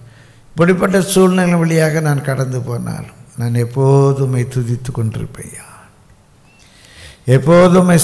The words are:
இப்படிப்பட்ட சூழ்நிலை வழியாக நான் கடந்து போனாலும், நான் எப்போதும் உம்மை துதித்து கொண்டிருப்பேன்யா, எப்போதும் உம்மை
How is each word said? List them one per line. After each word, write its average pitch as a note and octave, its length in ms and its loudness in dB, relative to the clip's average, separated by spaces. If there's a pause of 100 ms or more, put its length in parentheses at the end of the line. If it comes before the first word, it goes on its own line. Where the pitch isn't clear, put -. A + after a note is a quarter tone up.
(480)
இப்படிப்பட்ட F#3 540 0
சூழ்நிலை F#3 520 2
வழியாக D#3+ 460 0
நான் D3 220 -2
கடந்து B2+ 380 -4
போனாலும், A#2 580 -10 (180)
நான் A#2+ 180 -4
எப்போதும் C3+ 680 2
உம்மை B2+ 200 -2
துதித்து A#2+ 500 -6
கொண்டிருப்பேன்யா, A2 720 -10 (1600)
எப்போதும் F3 560 4
உம்மை F3+ 220 4